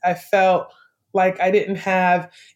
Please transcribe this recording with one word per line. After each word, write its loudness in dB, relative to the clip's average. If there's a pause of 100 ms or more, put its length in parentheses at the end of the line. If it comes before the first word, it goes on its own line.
I 0
felt 0 (440)
like 0
I 0
didn't 0
have 0 (240)